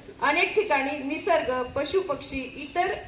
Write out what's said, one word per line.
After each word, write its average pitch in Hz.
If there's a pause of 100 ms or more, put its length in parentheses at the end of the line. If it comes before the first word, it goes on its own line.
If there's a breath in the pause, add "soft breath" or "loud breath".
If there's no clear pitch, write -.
(220)
अनेक 302
ठिकाणी 294
निसर्ग, 294
पशुपक्षी, 277
इतर 294 (200)